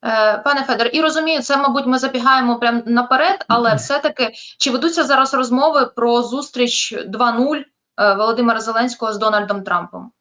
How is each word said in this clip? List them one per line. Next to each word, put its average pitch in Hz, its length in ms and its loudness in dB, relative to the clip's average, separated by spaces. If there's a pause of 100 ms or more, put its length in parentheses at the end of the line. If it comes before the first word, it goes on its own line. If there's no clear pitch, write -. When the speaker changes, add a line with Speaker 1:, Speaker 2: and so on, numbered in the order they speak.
Speaker 1:
Е, 214 400 2
пане 277 180 0
Федор, 233 300 0
і 311 80 0
розумію, 311 400 0
це, 277 160 0
мабуть, 277 280 0
ми 254 140 0
забігаємо 254 600 2
прям 233 260 0
наперед, 262 640 2
але 233 220 2
Speaker 2:
Мгм. 220 80 2
Speaker 1:
все-таки, 277 540 -2 (280)
чи 269 120 0
ведуться 320 320 0
зараз 262 300 2
розмови 269 520 2 (100)
про 233 260 2
зустріч 247 760 -4 (120)
два 233 240 0
нуль, 262 260 0
е, - 560 -2
Володимира 226 480 0
Зеленського 226 520 -2
з 202 40 -6
Дональдом 202 460 -2
Трампом? 180 580 -6